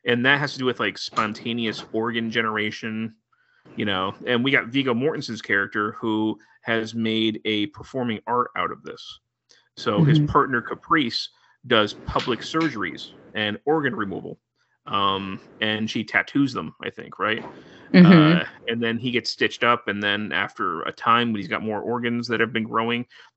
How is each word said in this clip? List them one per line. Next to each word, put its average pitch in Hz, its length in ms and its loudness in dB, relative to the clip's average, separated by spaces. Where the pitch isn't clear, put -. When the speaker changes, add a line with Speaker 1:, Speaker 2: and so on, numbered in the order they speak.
Speaker 1:
And 120 200 0
that 139 140 4
has 143 140 -4
to 135 60 -10
do 131 60 -4
with, 123 140 0
like, 101 180 -2
spontaneous 113 960 -4
organ 113 360 -2
generation, 110 840 -4
you 110 100 -4
know, 95 300 -2
and 123 180 0
we 135 80 0
got 117 160 2
Viggo 131 260 0
Mortensen's 127 480 -4
character 104 520 0
who 107 460 -2
has 110 320 -2
made 110 520 -2
a 104 220 0
performing 113 600 -8
art 120 300 0
out 87 140 -2
of 71 120 -14
this. - 360 -16
So 208 260 2
his 151 160 6
Speaker 2:
Mm-hmm. 147 80 4
Speaker 1:
partner 135 340 2
Caprice - 680 -2
does 107 260 4
public - 480 -4
surgeries 113 720 -4
and 107 320 -4
organ 143 300 0
removal. 95 440 -8
Um, 98 560 -2
and 107 300 -2
she 117 140 -4
tattoos 127 500 0
them, 90 280 -6
I - 100 -8
think, - 280 -16
right? 104 240 -2
Speaker 2:
Mm-hmm. 170 460 10
Speaker 1:
Uh, - 60 -4
and 117 140 -2
then 117 160 0
he 120 140 -4
gets 120 200 -2
stitched - 320 0
up, 120 240 4
and 101 140 -4
then 101 300 0
after 90 520 -4
a - 80 -6
time 117 400 2
when 107 100 -2
he's 92 60 -8
got 87 160 -4
more 107 180 -4
organs 120 460 -4
that 113 120 0
have 113 140 0
been 113 100 -2
growing, 117 420 -2